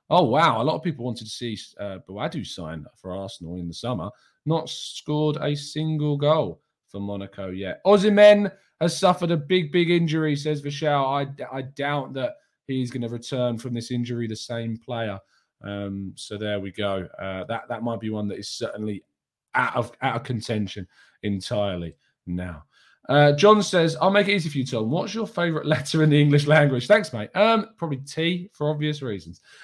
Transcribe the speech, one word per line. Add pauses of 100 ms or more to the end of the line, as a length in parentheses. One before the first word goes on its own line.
(100)
Oh,
wow.
A
lot
of
people
wanted
to
see, (220)
uh,
Boadu
sign (120)
for
Arsenal
in
the
summer. (340)
Not
scored
a
single
goal (280)
for
Monaco
yet.
Osimhen (280)
has
suffered
a
big,
big
injury,
says
Vishal.
I
d-,
I
doubt
that (300)
he's
gonna
return
from
this
injury
the
same
player. (420)
Um,
so
there
we
go. (140)
Uh,
that,
that
might
be
one
that
is
certainly (500)
out
of, (100)
out
of
contention (340)
entirely (320)
now. (440)
Uh,
John
says,
"I'll
make
it
easy
for
you,
Tom.
What's
your
favourite
letter
in
the
English
language?"
Thanks,
mate.
Um,
probably
T
for
obvious
reasons. (240)